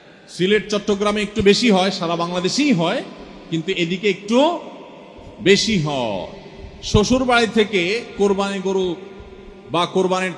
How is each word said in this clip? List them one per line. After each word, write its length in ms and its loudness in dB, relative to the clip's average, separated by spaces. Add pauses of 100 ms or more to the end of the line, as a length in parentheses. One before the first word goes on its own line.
(300)
সিলেট 420 0
চট্টগ্রামে 500 0
একটু 200 -2
বেশি 300 6
হয়, 200 4
সারা 240 -2
বাংলাদেশেই 560 0
হয়, 320 0 (460)
কিন্তু 220 -4
এদিকে 380 -2
একটু 500 2 (840)
বেশি 380 4
হয়। 480 -4 (560)
শ্বশুর 400 2
বাড়ি 300 4
থেকে 480 0 (160)
কোরবানি 420 0
গরু 360 -2 (760)
বা 140 0
কোরবানির 520 0